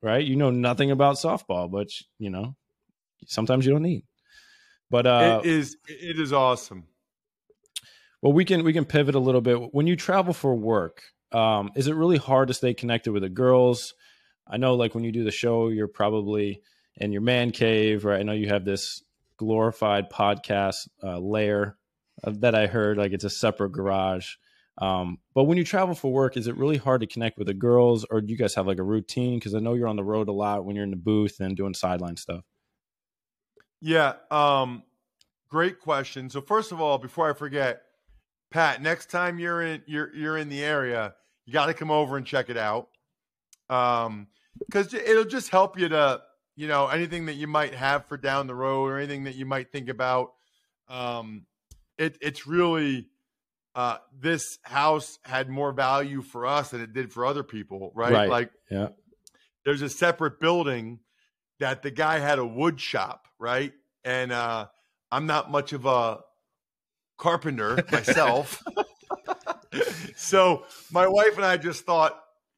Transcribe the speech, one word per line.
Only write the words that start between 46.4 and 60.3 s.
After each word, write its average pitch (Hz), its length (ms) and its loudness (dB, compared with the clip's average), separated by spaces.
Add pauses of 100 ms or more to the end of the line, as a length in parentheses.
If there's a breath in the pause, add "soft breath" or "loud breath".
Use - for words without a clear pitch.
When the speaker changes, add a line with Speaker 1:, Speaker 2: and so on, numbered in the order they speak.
Speaker 2:
you 151 140 -10
know, 143 200 2
anything 165 380 -4
that 156 80 -8
you 147 120 -8
might 151 280 -2
have 135 320 0
for - 100 -12
down 139 300 -2
the 127 80 -10
road 135 320 -2
or 135 120 -4
anything 143 260 -8
that 135 100 -10
you 131 100 -10
might 135 280 -6
think 131 160 -10
about. 127 460 -2 (540)
Um, 120 580 -10 (520)
it, 156 240 -4
it's 147 240 -10
really, 160 640 0 (640)
uh, 120 240 -2 (200)
this 156 440 -4
house 147 640 -2
had 131 260 -4
more 139 220 -4
value 139 500 -2
for 123 240 -8
us 139 240 -2
than 120 100 -10
it 113 140 -12
did 123 180 -6
for 120 140 -4
other 139 160 -2
people, 98 520 -12
right? 117 180 2
Speaker 1:
Right. 104 180 4
Speaker 2:
Like, 120 220 0 (180)
Speaker 1:
Yeah. 98 200 -2 (720)
Speaker 2:
there's 143 180 0
a 143 80 -6
separate 165 500 0